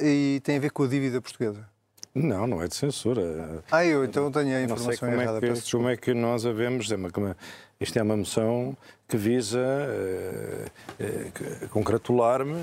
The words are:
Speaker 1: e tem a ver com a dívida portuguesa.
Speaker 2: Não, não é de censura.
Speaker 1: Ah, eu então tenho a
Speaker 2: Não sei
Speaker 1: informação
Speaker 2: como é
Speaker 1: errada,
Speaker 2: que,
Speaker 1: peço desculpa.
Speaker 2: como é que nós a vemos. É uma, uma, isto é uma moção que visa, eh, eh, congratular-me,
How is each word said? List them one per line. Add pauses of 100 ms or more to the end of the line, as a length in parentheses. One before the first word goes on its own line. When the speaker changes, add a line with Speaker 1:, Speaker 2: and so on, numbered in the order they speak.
Speaker 1:
e
tem
a
ver
com
a
dívida
portuguesa. (480)
Speaker 2:
Não,
não
é
de
censura.
Speaker 1:
Ah,
eu
então
tenho (160)
a
Speaker 2:
Não
sei
Speaker 1:
informação
Speaker 2:
como
é
Speaker 1:
errada,
Speaker 2:
que,
Speaker 1:
peço
desculpa.
Speaker 2:
como
é
que
nós
a
vemos.
É
uma,
uma, (440)
isto
é
uma
moção (300)
que
visa,
eh, (340)
eh,
congratular-me,